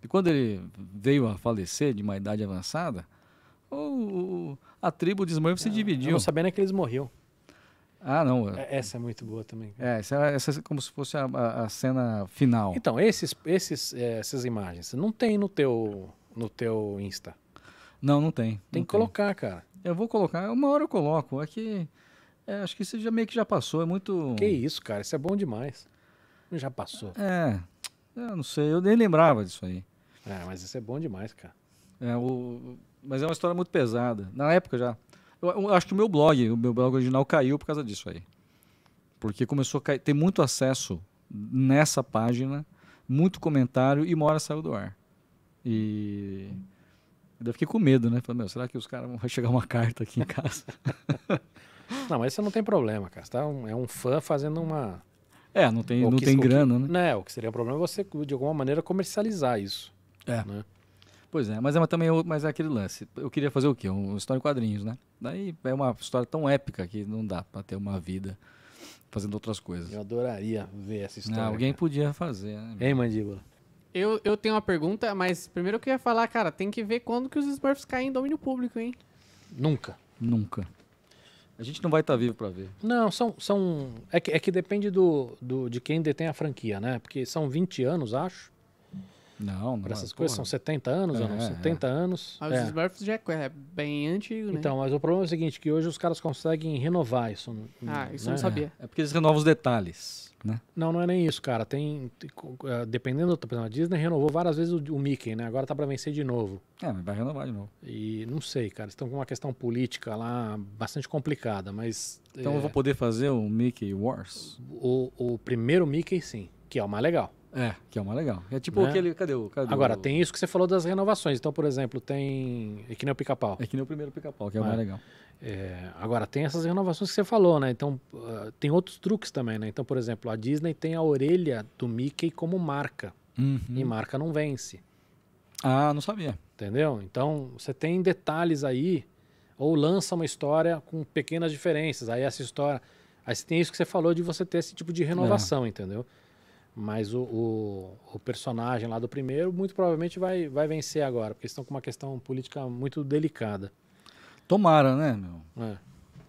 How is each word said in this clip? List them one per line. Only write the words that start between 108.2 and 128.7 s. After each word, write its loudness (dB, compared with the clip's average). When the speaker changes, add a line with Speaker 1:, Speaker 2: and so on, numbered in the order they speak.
Speaker 2:
não -4
sei, -4
cara. -12
Estão -10
com -8
uma -6
questão -8
política -4
lá -4
bastante -6
complicada, -4
mas, -8
Speaker 1:
Então -2
eu 2
Speaker 2:
é, 0
Speaker 1:
vou -2
poder 2
fazer 0
o 2
Mickey 0
Wars? -6
Speaker 2:
O, 0
o -2
primeiro 2
Mickey, -2
sim, -12
que -2
é 0
o -2
mais -2
legal. 2
Speaker 1:
É, 0
que -4
é -2
o -4
mais -4
legal. -2
É -4
tipo 2
Speaker 2:
Né? 6
Speaker 1:
aquele, 2
cadê -2
o, -2
cadê -2
Speaker 2:
Agora, 4
Speaker 1:
o -6
Speaker 2:
tem 0
isso 4
que -10
você -2
falou 4
das 2
renovações. 2
Então, -2
por 0
exemplo, 0
tem, -4
é -10
que -6
nem 2
o 2
Pica-Pau. -2
Speaker 1:
É -4
que -8
nem 0
o -4
primeiro -8
Pica-Pau, -8
que -2
é 2
o 2
mais 0
Speaker 2:
É. 0
Speaker 1:
legal. -4
Speaker 2:
É... -10
Agora, -2
tem -2
essas -2
renovações 0
que -6
você 2
falou, 6
né? 2
Então, -2
ah, -10
tem 2